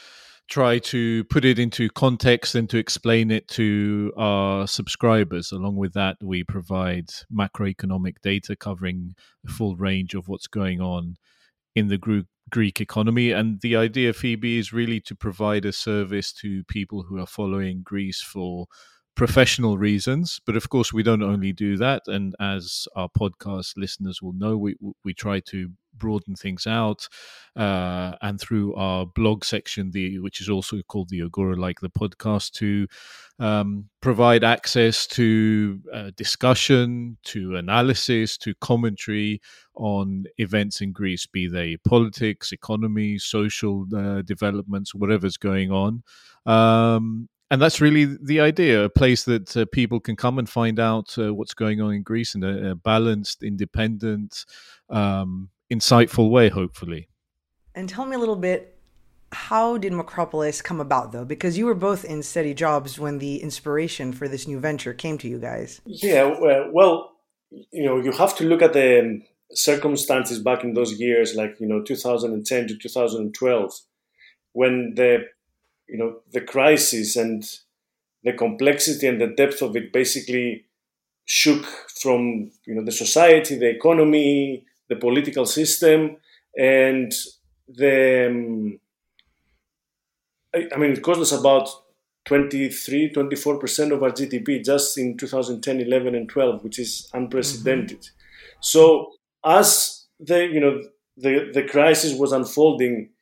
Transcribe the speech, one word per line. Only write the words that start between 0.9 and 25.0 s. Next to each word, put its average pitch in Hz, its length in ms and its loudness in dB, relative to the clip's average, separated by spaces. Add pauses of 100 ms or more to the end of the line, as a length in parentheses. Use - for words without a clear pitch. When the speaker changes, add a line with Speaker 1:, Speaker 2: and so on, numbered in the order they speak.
Speaker 1:
put 135 220 2
it 123 120 6
into 120 300 0
context 123 680 2
and 117 140 0
to - 80 -2
explain 113 540 2
it 110 180 -2
to 104 680 0
our 98 480 0
subscribers. 101 880 0
Along 98 240 -6
with 98 180 -4
that, 95 280 -2
we 92 220 -4
provide 90 640 -4 (260)
macroeconomic 95 880 -4
data 101 320 -2
covering 92 600 -8 (340)
a - 20 -12
full 104 240 -4
range 92 380 -4
of 92 160 -10
what's 95 180 -10
going 92 360 -4
on 87 340 -6 (580)
in 107 140 0
the 101 80 -2
Gru-, 101 300 -2 (240)
Greek 107 280 -2
economy. 117 520 0
And 107 320 -2
the 117 120 -2
idea, 117 380 0
Phoebe, 117 460 -4
is 110 160 -8
really 117 260 -2
to - 160 -16
provide 104 480 -4
a 101 80 -4
service 101 580 -4 (120)
to 98 220 -8
people 98 400 -8
who 95 140 -10
are 90 80 -8
following 95 560 -6
Greece 98 380 -8
for 90 460 -10 (500)
professional 120 640 2
reasons. 104 680 -2
But 107 120 -2
of - 120 -4
course, 123 240 0
we 110 100 -2
don't 107 200 2
only 101 280 -2
do 101 280 -2
that. 127 280 -2
And 98 320 -6
as 98 560 -6
our 92 140 -6
podcast 98 680 -6
listeners 98 420 -8
will 92 140 -12
know, 107 240 -2
we, 101 180 -4 (280)